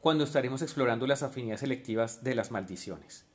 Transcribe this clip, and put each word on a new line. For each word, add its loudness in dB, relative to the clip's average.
cuando 4
estaremos 0
explorando 2
las 2
afinidades -4
selectivas -2
de 0
las 0
maldiciones. -8